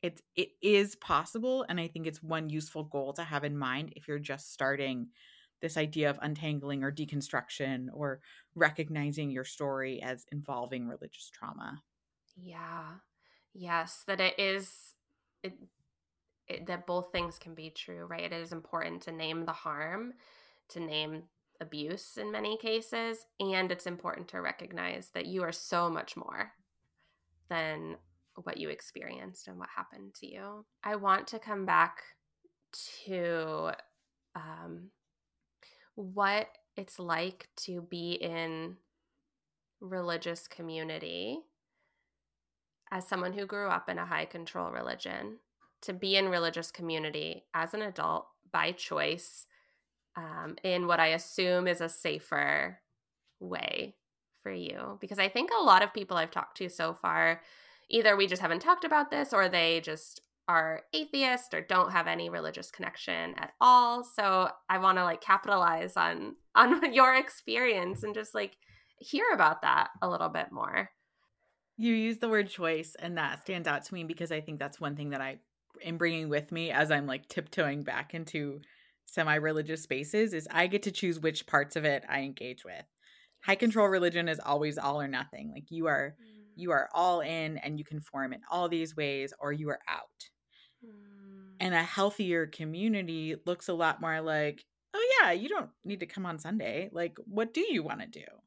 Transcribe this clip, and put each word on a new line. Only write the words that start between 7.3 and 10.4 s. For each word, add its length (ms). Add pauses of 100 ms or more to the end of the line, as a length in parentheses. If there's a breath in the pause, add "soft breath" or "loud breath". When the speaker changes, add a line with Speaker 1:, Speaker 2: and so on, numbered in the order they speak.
Speaker 1:
or 280 (340 loud breath)
recognizing 760
your 140
story 560
as 300
involving 560